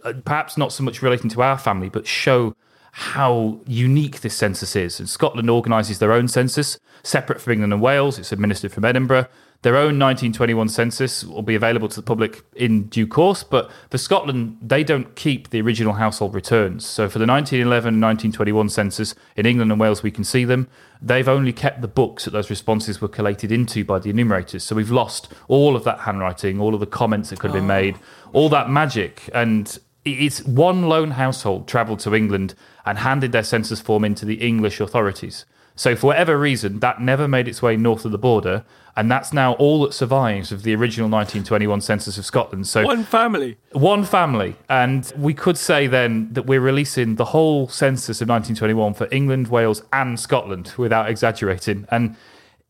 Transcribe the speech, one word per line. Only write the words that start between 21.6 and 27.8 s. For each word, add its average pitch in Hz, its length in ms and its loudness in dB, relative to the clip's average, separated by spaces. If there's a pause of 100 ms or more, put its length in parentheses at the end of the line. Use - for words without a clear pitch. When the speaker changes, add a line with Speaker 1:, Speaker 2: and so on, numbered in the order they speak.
Speaker 1:
the 113 80 -6
books - 360 0
that 104 60 -8
those 104 200 -4
responses 107 500 -2
were 104 80 -2
collated 104 420 -2
into 117 340 0
by 95 140 0
the 101 120 -6
enumerators. 101 520 0
So - 140 -4
we've 107 160 -2
lost - 400 -2 (160)
all 143 260 6
of 110 80 -2
that 113 180 -2
handwriting, 95 600 -4
all 110 120 0
of 107 60 0
the 101 80 -4
comments 110 440 -2
that 95 100 -12
could 101 100 -4
have 98 60 -2
been 95 80 -2
Speaker 2:
Oh. - 20 -2
Speaker 1:
made, 98 320 0 (340)